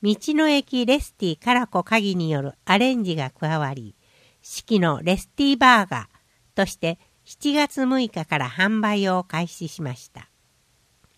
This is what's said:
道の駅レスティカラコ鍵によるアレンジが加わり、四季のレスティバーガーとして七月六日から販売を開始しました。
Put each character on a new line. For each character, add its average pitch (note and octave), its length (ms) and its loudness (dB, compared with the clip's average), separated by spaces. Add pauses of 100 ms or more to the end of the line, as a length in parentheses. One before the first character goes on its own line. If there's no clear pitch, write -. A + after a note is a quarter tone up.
道 G#3 160 2
の D#4 300 0
駅 C4 380 0
レ C4+ 120 4
ス - 140 -12
テ - 140 -6
ィ D#3+ 120 -4
カ B3 140 0
ラ B3 140 2
コ F3+ 180 -2
鍵 G3+ 320 0
に E3 140 -2
よ D3 100 0
る C#3 140 -8 (100)
ア F#3+ 140 4
レ B3+ 160 2
ン A#3 100 -2
ジ F3 120 -4
が C3+ 140 -6
加 D#3+ 280 -4
わ C#3 160 -4
り、 A2 200 -14 (460)
四 - 240 -16
季 G#3+ 160 2
の D#3 220 0
レ F3+ 160 0
ス - 100 -12
テ - 140 -4
ィ C#4 160 4
バ A#3+ 280 6
ー - 40 -14
ガ A#2 180 -6 (460)
ー - 20 -20
と G3 80 2
し F#3 100 -4
て E3 240 -4 (240)
七 - 300 -4
月 C#4+ 320 0
六 C4 160 0
日 G#3+ 240 -4
か D#3 140 0
ら B2+ 100 -4
販 F#3+ 320 0
売 G#3 300 0
を F#3 140 -2
開 E3+ 220 -4
始 E3 220 -12
し - 140 -12
ま B2+ 120 -6
し - 160 -20
た。 - 200 -20 (880)